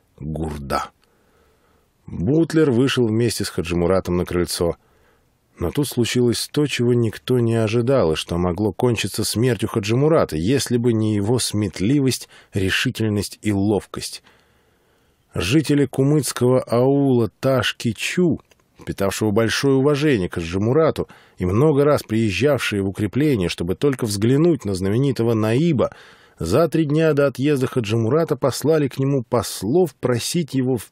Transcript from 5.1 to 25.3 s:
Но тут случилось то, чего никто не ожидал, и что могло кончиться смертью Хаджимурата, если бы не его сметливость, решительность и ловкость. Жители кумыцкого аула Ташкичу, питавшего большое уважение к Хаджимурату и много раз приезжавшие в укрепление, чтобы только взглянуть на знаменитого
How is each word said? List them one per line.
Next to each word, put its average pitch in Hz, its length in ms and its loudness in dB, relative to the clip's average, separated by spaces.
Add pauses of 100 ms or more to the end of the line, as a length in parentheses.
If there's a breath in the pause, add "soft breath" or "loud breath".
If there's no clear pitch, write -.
Но 85 120 -2
тут 147 160 -2
случилось 120 640 0
то, 147 160 0
чего 123 260 0
никто 120 460 0
не 117 160 2
ожидал, 113 580 2
и - 20 0
что - 220 -4
могло 90 340 0
кончиться 110 520 -2
смертью 110 440 0
Хаджимурата, 117 720 0
если 123 400 0
бы 117 160 2
не 107 220 0
его 104 240 0
сметливость, 110 920 -2 (240 soft breath)
решительность 101 880 -2
и 107 100 0
ловкость. 98 720 -2 (1080 soft breath)
Жители 139 520 0
кумыцкого 131 760 0
аула 127 680 2 (100)
Ташкичу, 135 1000 0 (460)
питавшего 98 460 -2
большое 113 460 2
уважение 135 520 2
к - 60 -12
Хаджимурату 98 720 0 (300 loud breath)
и 90 60 -2
много 139 380 2
раз 143 200 2
приезжавшие 110 800 0
в 95 40 -2
укрепление, 107 640 0
чтобы 90 260 -4
только 135 300 0
взглянуть 127 580 2
на 98 120 -2
знаменитого 117 580 0